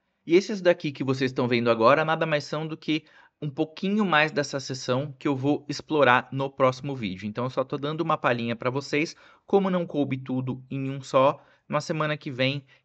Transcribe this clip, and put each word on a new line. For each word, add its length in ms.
E 120
esses 240
daqui 320
que 100
vocês 300
estão 160
vendo 220
agora 340
nada 200
mais 200
são 240
do 80
que 280
um 80
pouquinho 540
mais 260
dessa 300
seção 580
que 80
eu 80
vou 340
explorar 640
no 180
próximo 460
vídeo. 320
Então 160
eu 80
só 140
tô 120
dando 240
uma 160
palhinha 380
pra 160
vocês, 460
como 240
não 160
coube 320
tudo 540
em 180
um 140
só, 420
na 120
semana 380
que 120
vem 340